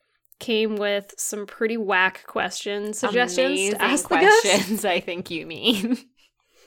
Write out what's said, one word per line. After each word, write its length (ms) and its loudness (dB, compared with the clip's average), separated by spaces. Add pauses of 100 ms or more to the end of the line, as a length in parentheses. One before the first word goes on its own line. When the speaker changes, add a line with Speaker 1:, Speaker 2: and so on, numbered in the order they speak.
(380)
Speaker 1:
came 380 -2
with 420 -4
some 280 -8
pretty 320 -4
whack 480 0
question 680 -6
suggestions 460 0
Speaker 2:
Amazing 340 2
Speaker 1:
to 100 -2
ask 280 0
the 60 2
ghost. 260 8
Speaker 2:
questions, 420 2
<laughs> 20 0
I 140 2
think 300 -8
you 160 -8
mean. 500 -2 (720)